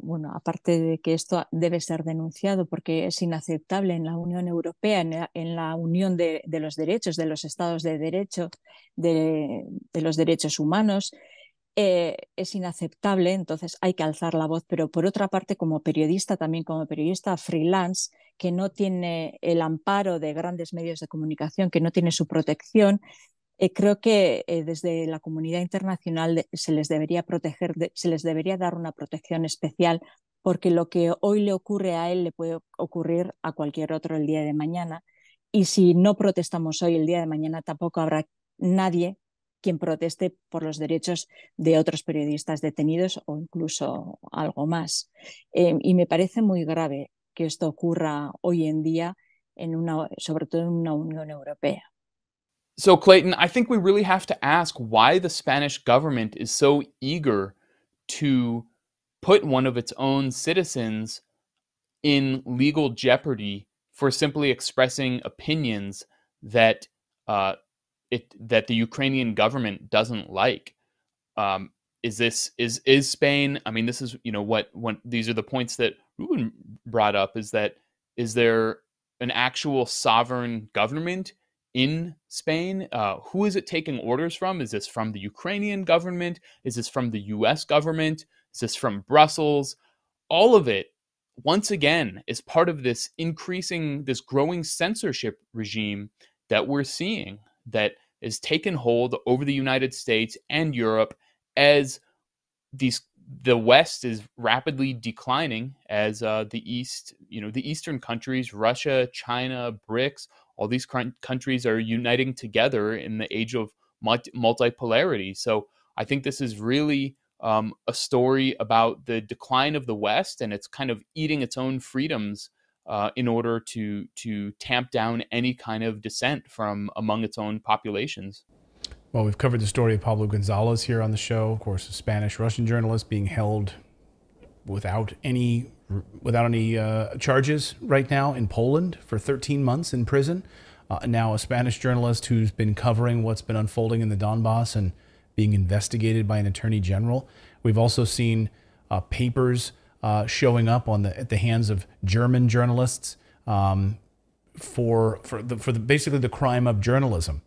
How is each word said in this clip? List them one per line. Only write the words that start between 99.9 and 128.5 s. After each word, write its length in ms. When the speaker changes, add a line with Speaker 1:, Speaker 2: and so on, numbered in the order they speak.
Speaker 2:
States 460
and 260
Europe 400
as 460
these, 300
the 140
West 480
is 180
rapidly 560
declining, 840
as, 320
uh, 280
the 220
East, 420
you 140
know, 80
the 200
Eastern 300
countries, 540
Russia, 580
China, 640
brics, 400
all 100
these 160
cr-, 380
countries 420
are 160
uniting 540
together 600
in 220
the 180
age 200
of 160
multi-, 300
multipolarity. 1000
So 340
I 80
think 180
this 200
is 180
really, 560
um, 320
a 80
story 680
about 460
the 160
decline 540
of 100
the 80
West, 480
and 100
it's 140
kind 240
of 120
eating 260
its 160
own 240
freedoms, 680
uh, 300
in 120
order 320
to, 460
to 420
tamp 320
down 400
any 240
kind 300
of 180
dissent 480
from 460
among 260
its 160
own 220
populations. 840